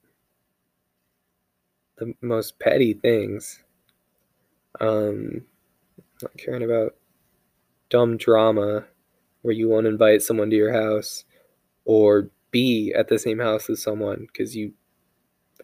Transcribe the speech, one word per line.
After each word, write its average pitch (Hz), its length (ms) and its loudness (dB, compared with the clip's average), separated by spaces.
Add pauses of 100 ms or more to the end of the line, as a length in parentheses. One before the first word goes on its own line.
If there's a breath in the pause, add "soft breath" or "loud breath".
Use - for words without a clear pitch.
(2000)
the 117 240 -10
most 113 380 -6
petty 117 340 2
things. 104 680 -4 (1200)
Um, 107 640 -4 (760)
not - 160 -16
caring 123 260 -8
about 113 320 -2 (920)
dumb 120 280 2
drama 110 680 2 (580)
where 117 100 -2
you 113 160 -2
won't 110 160 2
invite 110 380 4
someone 107 260 -2
to 110 60 0
your 107 180 2
house 107 520 -4 (600)
or 104 440 4 (200)
be 120 440 0
at - 140 0
the 113 120 2
same 110 200 -4
house 110 300 -2
as 113 120 -4
someone 107 460 -6
'cause 110 280 -10
you 107 180 -10 (920)